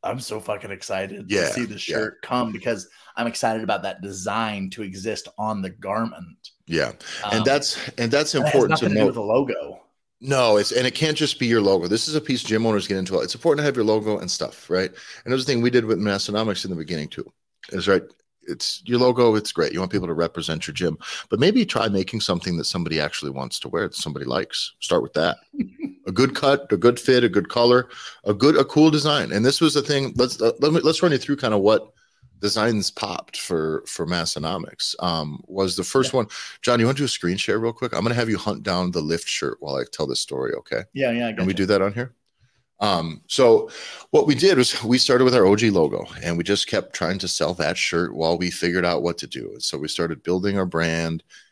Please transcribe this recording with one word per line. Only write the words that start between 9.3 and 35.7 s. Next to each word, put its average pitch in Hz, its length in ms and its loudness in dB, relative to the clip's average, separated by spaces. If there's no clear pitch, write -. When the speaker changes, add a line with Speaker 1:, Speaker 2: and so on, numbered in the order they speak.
Speaker 2:
No, 127 320 4
it's, 104 140 2
and 127 160 0
it 127 80 -2
can't 156 220 0
just 151 240 -2
be 123 80 0
your 113 120 4
logo. 95 280 4
This 110 180 0
is 156 80 -6
a 151 60 0
piece 127 240 -2
gym 110 200 0
owners 104 220 0
get 98 100 -2
into. 92 220 -2
It's - 160 -4
important 147 240 0
to 147 60 -2
have 143 100 0
your 120 100 0
logo 107 340 0
and 90 120 -8
stuff, - 400 -8
right? 92 220 0
Another 131 180 -2
thing 127 180 0
we 120 80 4
did 120 160 4
with 107 140 0
Massonomics 104 680 -2
in 95 60 -6
the 90 60 -4
beginning 78 320 -6
too - 200 -12
is, 92 180 -4
right, 95 140 4
it's - 420 -8
your 120 160 2
logo, 123 340 6
it's 107 160 0
great. 76 220 0
You 85 80 -2
want 92 100 -2
people 90 160 -2
to 82 80 -2
represent 80 540 -2
your 76 60 -10
gym, 80 220 -2
but 107 120 0
maybe 208 260 4
try 110 220 -2
making 101 320 -2
something 87 380 -2
that 76 80 -4
somebody 80 340 -2
actually 73 320 -4
wants 65 280 -8
to - 80 -12
wear, 90 200 -4
that - 80 -12
somebody 69 280 -8
likes. - 540 -6
Start - 240 0
with - 120 -10
that. 80 240 0
Speaker 1:
<laughs> - 480 -10
Speaker 2:
A - 60 -10
good 127 220 2
cut, 139 380 0
a 104 40 0
good 120 220 4
fit, 127 240 4
a 117 60 4
good 92 200 0
color, 123 400 4
a 104 100 0
good, 139 220 6
a 139 80 6
cool 156 260 6
design. 147 400 0
And 104 140 2
this 131 160 4
was 151 140 4
the 143 80 2
thing. 139 340 -2
Let's, 123 260 0
uh, 113 160 4
let 147 140 4
me, 165 80 4
let's 156 200 2
run 175 120 4
you 135 60 2
through 139 180 -2
kinda 110 200 0
what 101 360 4
designs 107 500 0
popped - 460 -8
for, 80 500 -4
for - 180 -6
Massonomics. 85 920 -4
Um, 80 480 -4
was 95 300 -2